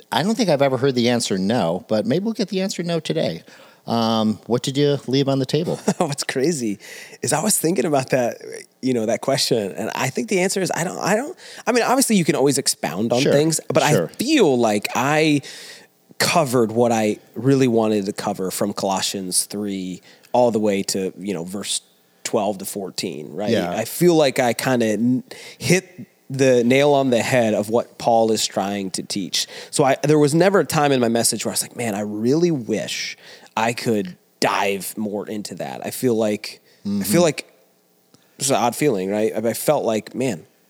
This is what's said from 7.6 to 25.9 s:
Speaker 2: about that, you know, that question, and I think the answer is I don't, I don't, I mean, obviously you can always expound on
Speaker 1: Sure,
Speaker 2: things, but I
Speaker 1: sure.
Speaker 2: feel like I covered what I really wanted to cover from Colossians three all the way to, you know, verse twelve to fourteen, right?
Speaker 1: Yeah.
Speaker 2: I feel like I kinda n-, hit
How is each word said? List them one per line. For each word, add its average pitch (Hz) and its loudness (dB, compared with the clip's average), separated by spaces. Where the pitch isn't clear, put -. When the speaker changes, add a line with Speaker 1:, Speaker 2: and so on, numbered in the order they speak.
Speaker 2:
about 139 0
that, 123 0
you 127 0
know, 113 0
that 107 0
question, 123 0
and 104 -6
I 127 -2
think 226 -6
the 190 2
answer 190 0
is 170 -2
I 170 -2
don't, - -6
I 175 0
don't, 302 -6
I 226 2
mean, 233 4
obviously 240 4
you 180 6
can - 2
always 131 4
expound 101 -2
on 120 4
Speaker 1:
Sure, 143 4
Speaker 2:
things, 156 4
but 147 0
I 143 2
Speaker 1:
sure. 90 2
Speaker 2:
feel 214 2
like 107 0
I 147 2
covered 127 2
what 117 2
I 110 0
really 135 4
wanted 110 2
to 101 -4
cover 95 -4
from 101 -2
Colossians 95 -2
three 95 -6
all 120 4
the 110 0
way 98 2
to, 95 -4
you 98 -6
know, 85 -6
verse 95 -8
twelve 101 -2
to 98 -12
fourteen, 85 -8
right? 104 -4
Speaker 1:
Yeah. 87 0
Speaker 2:
I 107 -4
feel 175 2
like 151 2
I 120 2
kinda 123 0
n-, 120 0
hit - -2